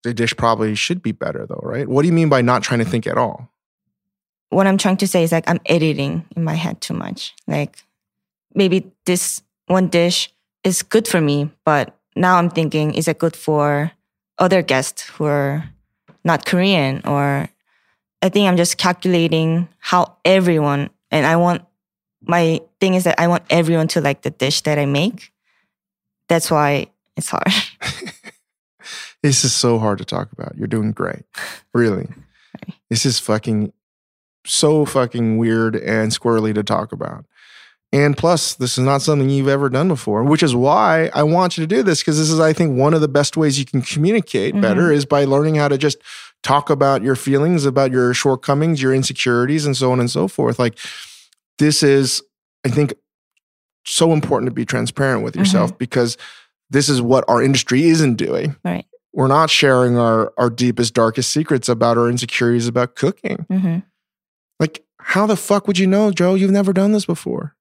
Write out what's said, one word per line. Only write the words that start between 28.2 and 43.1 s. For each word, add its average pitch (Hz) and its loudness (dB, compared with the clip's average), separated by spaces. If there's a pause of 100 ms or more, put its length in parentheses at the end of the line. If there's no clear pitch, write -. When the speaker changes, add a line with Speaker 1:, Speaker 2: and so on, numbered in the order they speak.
Speaker 1:
This 135 2
is 127 0
so 117 2
hard 104 0
to 90 -10
talk - -8
about. - -14
You're - -6
doing 110 -2
great. - -8 (500)
Really. 113 0
Speaker 2:
Sorry. - -20 (140)
Speaker 1:
This 113 -2
is 127 0
fucking, 107 -2 (720)
so 151 2
fucking 120 -2
weird 113 0
and 110 -2
squirrely 110 0
to 107 -2
talk 104 -4
about. - -12 (680)
And 143 2
plus, 165 0
this 123 -4
is 127 0
not 139 2
something 143 0
you've 139 0
ever 139 0
done 139 0
before, 110 -2
which 151 4
is 131 2
why 160 2
I 147 0
want 170 0
you 160 -4
to - -6
do 226 0
this, 180 0
'cause 151 0
this 156 0
is, 160 0
I 160 4
think, 151 0
one 147 4
of 156 2
the 151 2
best 143 0